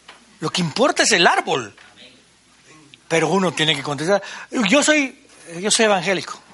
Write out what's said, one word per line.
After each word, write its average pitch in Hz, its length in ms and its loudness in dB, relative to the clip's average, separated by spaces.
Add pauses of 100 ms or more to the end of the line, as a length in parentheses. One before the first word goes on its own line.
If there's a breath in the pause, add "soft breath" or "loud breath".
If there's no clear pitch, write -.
(400)
Lo 156 80 -4
que 180 140 -4
importa 233 400 0
es 247 100 0
el 180 140 4
árbol". 165 500 -2 (1300)
Pero 160 200 0
uno 180 240 0
tiene 151 240 0
que 139 60 -8
contestar, 151 400 -2 (280 loud breath)
"Yo 247 320 2
soy, 294 440 0 (340)
yo 202 100 -4
soy 226 140 2
evangélico", 185 560 0 (140)